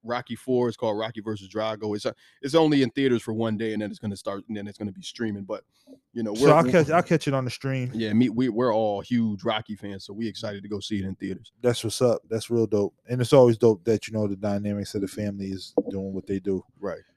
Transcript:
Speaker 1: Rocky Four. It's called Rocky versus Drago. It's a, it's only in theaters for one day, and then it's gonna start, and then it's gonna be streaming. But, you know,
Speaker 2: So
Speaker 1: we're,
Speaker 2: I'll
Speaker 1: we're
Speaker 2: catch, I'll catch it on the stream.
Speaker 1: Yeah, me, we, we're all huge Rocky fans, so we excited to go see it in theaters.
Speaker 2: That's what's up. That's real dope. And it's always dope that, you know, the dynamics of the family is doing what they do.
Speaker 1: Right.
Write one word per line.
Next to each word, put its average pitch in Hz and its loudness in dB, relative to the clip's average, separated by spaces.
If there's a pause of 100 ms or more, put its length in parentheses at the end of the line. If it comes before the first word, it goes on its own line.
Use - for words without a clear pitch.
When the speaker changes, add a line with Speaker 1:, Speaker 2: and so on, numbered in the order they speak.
Speaker 1:
Rocky 120 -6
Four. 123 0
It's 110 -4
called 110 -2
Rocky 110 -6
versus 104 -8
Drago. 107 -4
It's 107 -6
a, 117 -4 (280)
it's 135 -6
only 151 6
in 120 2
theaters 131 2
for 113 -4
one 110 -2
day, 110 -4
and 107 -2
then 104 -4
it's 101 -14
gonna 104 -6
start, 98 -8
and 110 -6
then 101 -8
it's 101 -14
gonna 107 -6
be 92 -18
streaming. 101 -6
But, 95 -8 (500)
you 117 -6
know, 107 -4
Speaker 2:
So 117 2
Speaker 1:
we're, 151 10
Speaker 2:
I'll 165 8
Speaker 1:
we're 127 2
Speaker 2:
catch, 160 4
I'll 170 6
catch 160 0
it 139 0
on 131 0
the 123 -4
stream. 131 -4
Speaker 1:
Yeah, 110 -2
me, 117 6
we, 120 0
we're 113 2
all 107 0
huge 113 -2
Rocky 110 -4
fans, 98 -12
so 101 -16
we 110 -6
excited 101 -8
to 101 -14
go 104 -4
see 104 -4
it 95 -4
in 95 -6
theaters. 95 -10 (100)
Speaker 2:
That's 120 0
what's 110 -4
up. 120 2
That's 110 -6
real 117 4
dope. 101 0 (160)
And 123 -2
it's 120 2
always 123 8
dope 107 4
that, 110 0
you 110 -12
know, 107 0
the 101 -4
dynamics 101 -4
of 104 -2
the 98 -4
family 101 -6
is 95 -8 (160)
doing 95 -6
what 95 -8
they 98 -2
do. 92 -2 (160)
Speaker 1:
Right. 87 -8 (180)